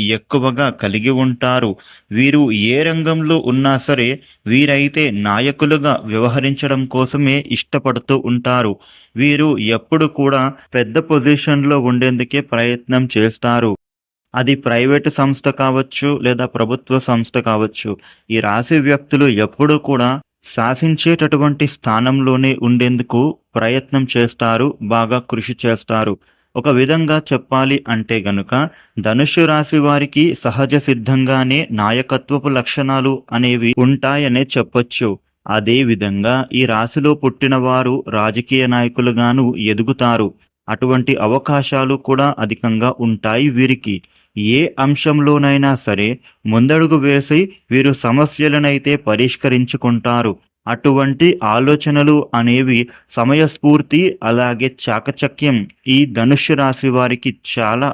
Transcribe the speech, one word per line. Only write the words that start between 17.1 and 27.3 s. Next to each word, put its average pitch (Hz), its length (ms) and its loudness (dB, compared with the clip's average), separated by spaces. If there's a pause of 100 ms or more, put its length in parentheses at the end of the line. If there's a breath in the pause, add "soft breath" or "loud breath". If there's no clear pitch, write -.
కావచ్చు. 110 520 -2 (400 soft breath)
ఈ 113 100 0
రాశి 113 380 0
వ్యక్తులు 143 480 2 (120)
ఎప్పుడూ 147 400 2
కూడా 127 320 0 (400)
శాసించేటటువంటి 147 1160 0
స్థానంలోనే 131 840 0 (100)
ఉండేందుకు 120 580 0 (340)
ప్రయత్నం 131 500 -2
చేస్తారు, 120 600 0 (160)
బాగా 113 360 0
కృషి 120 380 -6
చేస్తారు. 110 580 -2 (400)
ఒక 123 140 -2
విధంగా 151 500 2
చెప్పాలి 135 580 -2 (120)